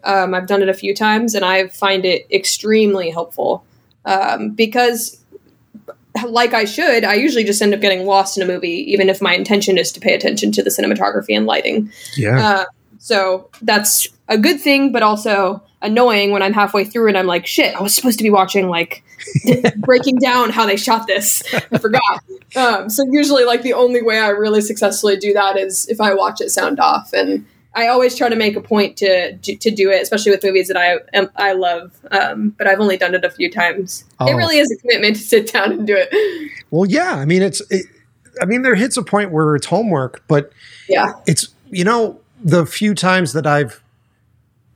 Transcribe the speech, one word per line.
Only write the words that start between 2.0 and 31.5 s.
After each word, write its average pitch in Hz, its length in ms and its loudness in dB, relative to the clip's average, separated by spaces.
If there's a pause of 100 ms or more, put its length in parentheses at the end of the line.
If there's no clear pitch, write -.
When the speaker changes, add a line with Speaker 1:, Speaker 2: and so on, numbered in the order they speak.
Speaker 1:
it 180 260 -2
extremely 202 800 0
helpful, 170 520 -6 (440)
um, 202 460 -2
because, 226 680 0 (1040)
like 233 280 2
I 220 100 0
should, 233 400 0
I 202 100 2
usually 240 300 2
just 202 180 -2
end 208 120 2
up 196 60 -4
getting 190 260 0
lost 196 320 2
in 190 40 -2
a 185 40 -2
movie, 180 440 -4
even 196 180 4
if 190 120 0
my 180 140 0
intention 202 440 0
is 165 140 -2
to - 80 -20
pay - 140 0
attention 214 380 -2
to 208 100 0
the 190 80 -2
cinematography 196 680 -2
and 214 100 0
lighting. - 460 -2 (240)
Speaker 2:
Yeah. 127 280 0
Speaker 1:
Uh, 196 200 0 (340)
so 190 500 -2 (140)
that's 208 460 0 (200)
a 220 100 2
good 285 220 2
thing, 277 300 2
but 233 120 0
also 208 600 0 (200)
annoying 214 500 2
when 202 100 0
I'm 196 100 2
halfway 202 320 0
through 226 240 0
and 202 80 2
I'm 185 120 0
like, 175 180 -2
"Shit, - 300 0
I 185 60 -6
was 208 120 0
supposed 240 240 0
to 214 60 -2
be 220 60 4
watching, 190 380 2
like, 170 360 -4 (400)
Speaker 2:
<laughs> 247 320 2
Speaker 1:
breaking 254 400 2
down 247 340 2
how 226 160 0
they 196 100 0
shot 226 300 -2
this. 202 360 -2 (120)
I - 240 -2
forgot." 226 240 0 (540)
Um, 220 340 0
so 269 220 0
usually, 285 320 4
like, 240 180 0
the 247 120 -2
only 247 280 2
way 220 160 0
I 220 120 2
really 214 300 0
successfully 208 560 0
do 202 180 -2
that 196 220 2
is 190 320 -4
if 220 120 -4
I 202 140 2
watch 196 260 -2
it - 100 -6
sound - 300 -2
off. 156 320 0
And 190 340 -2 (280)
I 233 120 0
always 247 300 2
try 247 120 0
to 233 80 0
make 214 200 0
a 208 40 -6
point 208 360 0
to, 185 400 0
to, 196 180 -8
to 220 160 -2
do 196 200 2
it, 190 120 2
especially 208 300 0
with 196 100 2
movies 190 240 2
that 185 100 -4
I 175 220 2 (180)
am, 190 200 0
I 196 160 0